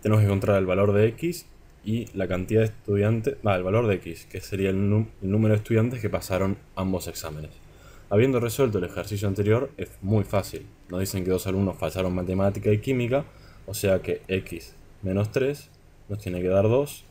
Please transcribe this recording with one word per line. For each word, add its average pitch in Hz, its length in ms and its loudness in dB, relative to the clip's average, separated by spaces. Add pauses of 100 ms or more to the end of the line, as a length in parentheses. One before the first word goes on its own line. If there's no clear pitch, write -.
Tenemos 107 180 4
que 104 60 6
encontrar 98 320 4
el 95 80 0
valor 98 260 4
de 104 160 4
X 160 400 -4 (340)
y 110 240 -4 (100)
la 95 120 -2
cantidad 92 320 0
de 113 60 4
estudiantes, 107 760 0
va, 101 120 4
el 90 80 -2
valor 110 240 2
de 101 60 4
X, 85 320 -10
que - 140 -12
sería 95 300 -2
el 98 180 0
nu-, 110 200 2 (120)
el 95 120 -4
número 107 220 4
de 104 40 2
estudiantes 113 420 0
que 104 100 -4
pasaron 95 480 -2 (180)
ambos 95 320 -2
exámenes. 78 420 -12 (600)
Habiendo 123 280 4
resuelto 113 400 0
el 90 60 0
ejercicio 101 420 -4
anterior, 104 520 0
es 92 120 -10 (120)
muy 101 200 2
fácil. - 440 -4 (240)
Nos 90 100 -4
dicen 95 240 -2
que 90 60 -2
dos 92 160 0
alumnos 95 300 0
faltaron 92 380 -2
matemática 98 560 0
y 107 80 4
química, 127 460 0 (420)
o 98 80 -10
sea 95 280 2
que 87 260 -4
X 92 480 -6 (260)
menos 101 300 0
tres 139 380 -2 (380)
nos 101 100 -8
tiene 90 240 -6
que 90 60 0
dar 98 200 4
dos. 139 420 0